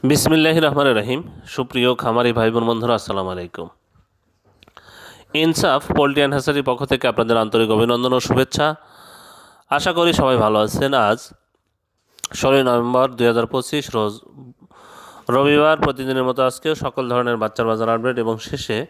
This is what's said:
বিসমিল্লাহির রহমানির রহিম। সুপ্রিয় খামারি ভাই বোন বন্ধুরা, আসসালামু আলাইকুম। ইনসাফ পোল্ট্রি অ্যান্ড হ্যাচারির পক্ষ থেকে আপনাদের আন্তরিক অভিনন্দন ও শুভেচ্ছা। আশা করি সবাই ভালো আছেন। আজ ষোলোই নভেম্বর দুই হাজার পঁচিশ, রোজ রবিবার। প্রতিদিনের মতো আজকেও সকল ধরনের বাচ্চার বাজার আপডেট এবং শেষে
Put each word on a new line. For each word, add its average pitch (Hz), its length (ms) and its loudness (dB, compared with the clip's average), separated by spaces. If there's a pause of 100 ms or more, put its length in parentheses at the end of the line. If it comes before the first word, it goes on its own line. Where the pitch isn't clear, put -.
বিসমিল্লাহির 160 580 4
রহমানির 139 340 2
রহিম। 127 200 -4 (340)
সুপ্রিয় 127 360 0 (120)
খামারি 120 360 2
ভাই 113 120 2
বোন 117 180 0
বন্ধুরা, 117 300 0
আসসালামু 95 360 -6
আলাইকুম। 87 320 -12 (1700)
ইনসাফ 156 480 2 (140)
পোল্ট্রি 143 260 2
অ্যান্ড 139 140 0
হ্যাচারির 143 320 -2
পক্ষ 123 120 -2 (120)
থেকে 131 200 -2
আপনাদের 117 300 2
আন্তরিক 110 340 2
অভিনন্দন 120 400 2
ও 123 40 2
শুভেচ্ছা। 131 460 0 (1080)
আশা 180 220 0
করি 170 120 4 (100)
সবাই 131 240 2
ভালো 107 200 2
আছেন। 139 280 -2 (160)
আজ 117 120 0 (1200)
ষোলোই 135 280 2
নভেম্বর 123 380 2 (100)
দুই 117 140 2
হাজার 117 220 0
পঁচিশ, 135 320 -4 (100)
রোজ 107 200 -2 (1200)
রবিবার। 147 500 4
প্রতিদিনের 131 440 -4
মতো 127 200 -4
আজকেও 156 260 -4 (100)
সকল 131 280 -6
ধরনের 123 300 0
বাচ্চার 110 280 -4
বাজার 113 240 -2
আপডেট 120 300 -4
এবং 113 120 -2 (120)
শেষে 123 300 -6 (120)